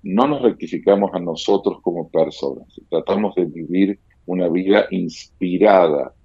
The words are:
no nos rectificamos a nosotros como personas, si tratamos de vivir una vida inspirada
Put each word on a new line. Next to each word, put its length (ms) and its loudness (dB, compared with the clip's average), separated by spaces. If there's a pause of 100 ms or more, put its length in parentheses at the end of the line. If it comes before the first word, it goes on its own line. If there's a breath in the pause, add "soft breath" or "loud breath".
no 240 2
nos 140 -4
rectificamos 720 0
a 40 -2
nosotros 640 -2
como 280 -4
personas, 640 -4
si 100 -20
tratamos 520 -2
de 120 0
vivir 520 -2 (280)
una 220 -2
vida 420 2
inspirada 1200 0 (120)